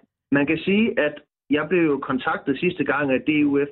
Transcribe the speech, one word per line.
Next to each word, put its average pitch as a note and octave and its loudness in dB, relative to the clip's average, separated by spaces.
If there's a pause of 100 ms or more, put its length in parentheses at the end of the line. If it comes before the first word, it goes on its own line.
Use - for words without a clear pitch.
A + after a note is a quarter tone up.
(320)
Man C#3+ 2
kan D#3+ 0
sige, G#3+ 0
at D3 0 (360)
jeg D3 0
blev F3+ 2
jo C#3 2
kontaktet C3+ -4
sidste F3 -2
gang C#3 -2
af B2+ 2
D - 0 (160)
U C#3+ 2
F C#3+ -14